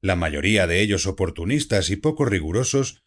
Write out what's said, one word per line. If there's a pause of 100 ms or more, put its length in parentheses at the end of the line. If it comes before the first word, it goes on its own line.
la
mayoría
de
ellos
oportunistas
y
poco
rigurosos